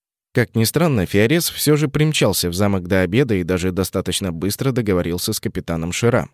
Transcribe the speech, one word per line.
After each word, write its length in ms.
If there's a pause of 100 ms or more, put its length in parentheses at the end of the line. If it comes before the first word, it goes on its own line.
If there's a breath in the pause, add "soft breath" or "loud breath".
(320)
Как 220
ни 100
странно, 420
Фиорес 440
все 260
же 120
примчался 600
в 40
замок 320
до 140
обеда 340
и 80
даже 300
достаточно 580
быстро 400
договорился 600
с 80
капитаном 500
Ширам. 420